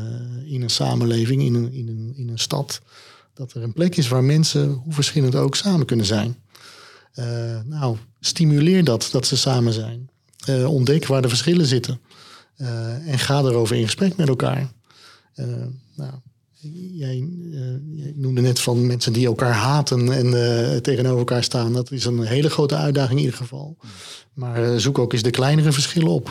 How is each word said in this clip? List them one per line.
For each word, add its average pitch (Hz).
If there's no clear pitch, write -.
eh, 156
in 127
een 117
samenleving, 120
in 131
een, 120
in 127
een, 113
in 123
een 117
stad. -
Dat 131
er 120
een 117
plek 175
is 131
waar 127
mensen, 147
hoe 143
verschillend 139
ook, 139
samen 175
kunnen 113
zijn. 110
Eh, 127
nou, 135
stimuleer 160
dat, 117
dat 127
ze 135
samen 123
zijn. 117
Eh, 131
ontdek 139
waar 135
de 127
verschillen 165
zitten. 123
Eh, 120
en 135
ga 139
erover 120
in 120
gesprek 180
met 156
elkaar. 131
Eh, 135
nou, 135
jij, 131
eh, 147
jij 143
noemde 131
net 123
van 123
mensen 123
die 120
elkaar 120
haten 127
en, 131
eh, 139
tegenover 127
elkaar 120
staan. 117
Dat 123
is 127
een 120
hele 143
grote 151
uitdaging 143
in 151
ieder 127
geval. 135
Maar, 120
eh, 120
zoek 131
ook 120
eens 123
de 120
kleinere 147
verschillen 151
op. 156